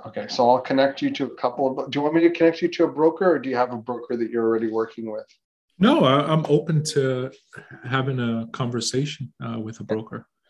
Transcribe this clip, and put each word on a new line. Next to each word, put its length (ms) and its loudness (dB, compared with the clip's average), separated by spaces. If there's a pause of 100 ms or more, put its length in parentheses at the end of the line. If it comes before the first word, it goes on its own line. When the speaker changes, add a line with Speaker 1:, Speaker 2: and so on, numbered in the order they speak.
Speaker 1:
okay, 220 -8
so 200 2
I'll 120 6
connect 420 0
you 80 0
to 160 -4
a 80 -10
couple 440 -2
of, 120 -8
do 80 -4
you 40 0
want 120 0
me 80 4
to 80 6
connect 320 2
you 60 0
to 160 0
a 40 4
broker, 440 2
or 60 2
do 120 -6
you 60 -2
have 160 0
a 40 -6
broker 400 -6
that 140 -2
you're 140 0
already 260 2
working 400 -4
with? 160 -10 (520)
Speaker 2:
No, 260 4
I, 280 4
I'm 160 2
open 360 2
to 460 -2 (540)
having 340 -2
a 340 -2
conversation, 800 -4 (120)
uh, 160 -8
with 200 -10
a 40 -14
broker. 420 -6 (240)